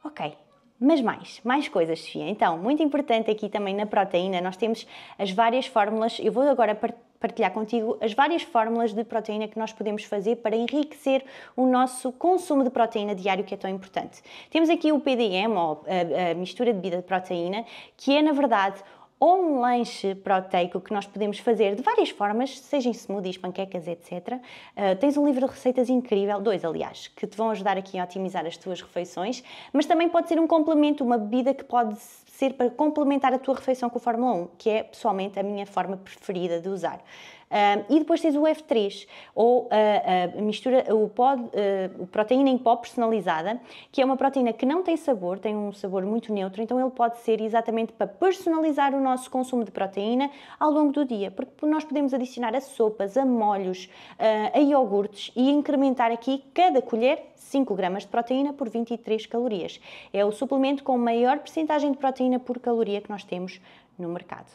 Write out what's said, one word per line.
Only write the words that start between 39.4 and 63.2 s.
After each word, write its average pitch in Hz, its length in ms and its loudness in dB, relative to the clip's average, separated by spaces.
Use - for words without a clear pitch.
ah, 190 680 2
a 190 40 -4
mistura, 214 540 2
o 214 140 2
pó, 247 240 2
ah, 269 40 0
o 185 80 -8
proteína 254 420 2
em 254 80 2
pó 240 200 4
personalizada, 220 800 -2
que 277 100 0
é 254 40 6
uma 262 100 2
proteína 262 380 2
que 226 120 -2
não 311 160 2
tem 349 140 0
sabor, 196 420 -2
tem 214 180 -4
um 208 180 -6
sabor 190 320 -4
muito 220 260 -4
neutro, 196 300 -4
então 240 180 -2
ele 254 120 0
pode 233 280 0
ser 220 220 -2
exatamente 226 500 -2
para 196 160 -2
personalizar 320 880 0
o 269 60 0
nosso 254 280 -2
consumo 254 360 -2
de - 60 -14
proteína 214 600 -2
ao 302 140 2
longo 294 220 4
do 294 100 0
dia, 208 260 -4
porque - 360 -10
nós 302 180 2
podemos 277 300 -2
adicionar 240 420 -4
a 269 60 0
sopas, 214 560 -2
a 269 80 2
molhos, 202 640 0
ah, 220 400 2
a - 20 6
iogurtes 233 760 2
e 254 140 4
incrementar 277 600 2
aqui 269 320 -4
cada 330 280 4
colher 247 540 0
cinco 262 400 -2
gramas 190 280 -2
de - 60 -20
proteína 262 440 0
por 277 160 -6
vinte 233 220 -4
e 233 60 -4
três 220 280 -4
calorias. 233 560 -4
É 196 100 2
o 208 80 2
suplemento 269 540 -2
com 254 120 0
maior 240 420 2
percentagem 302 520 -2
de 269 60 -2
proteína 254 420 0
por 247 200 -8
caloria 220 420 -2
que 208 80 -20
nós 202 160 -10